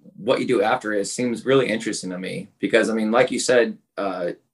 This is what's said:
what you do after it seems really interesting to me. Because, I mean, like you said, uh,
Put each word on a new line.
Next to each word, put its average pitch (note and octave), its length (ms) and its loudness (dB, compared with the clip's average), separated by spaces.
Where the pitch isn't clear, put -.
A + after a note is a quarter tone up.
what A#2+ 240 0
you B2+ 80 -2
do B2 140 2
after B2 320 0
it G2+ 120 -2
seems A#2 400 -4
really C3 220 4
interesting G#2+ 440 -4
to F2+ 80 -8
me. F#2 300 -10
Because, A2 300 4
I A2 40 -2
mean, A2 180 0
like B2 180 4
you - 100 -4
said, A#2 380 2
uh, F#2 340 -4